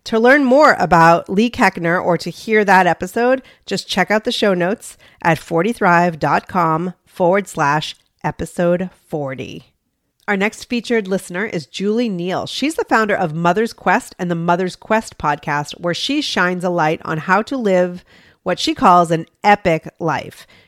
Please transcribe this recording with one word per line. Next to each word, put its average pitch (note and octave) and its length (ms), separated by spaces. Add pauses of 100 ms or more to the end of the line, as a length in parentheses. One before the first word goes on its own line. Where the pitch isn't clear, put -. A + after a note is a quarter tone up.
To A3+ 160
learn C4 240
more C4 300
about E3+ 540
Lee G#3+ 220
Keckner F3+ 500
or E3+ 200
to - 100
hear G#3+ 340
that F#3 220
episode, A#3 560 (240)
just - 220
check F#3 240
out G#3+ 140
the B3+ 60
show G#3 220
notes F3+ 420 (280)
at E3 160
forty-thrive F3 800
dot D3+ 280
com E3+ 460 (100)
forward F#3+ 440
slash D3+ 480 (280)
episode F3 680 (160)
forty. C3 580 (600)
Our G3+ 100
next G3+ 280
featured A3+ 440
listener F#3 360
is F3+ 200
Julie G#3+ 420
Neal. F3 380
She's D4+ 300
the A4+ 100
founder A3 300
of E3 180
Mother's F3 400
Quest - 440
and F3+ 140
the F3 40
Mother's F3 420
Quest - 400
podcast, D3 540 (100)
where E3+ 140
she C#4+ 260
shines F3+ 420
a F#3+ 60
light E3 340
on D#3+ 140
how F#3+ 240
to C4+ 160
live F3+ 480 (380)
what F3+ 160
she D#4+ 140
calls F3 380
an D#3+ 140 (180)
epic E3+ 460 (100)
life. - 480 (200)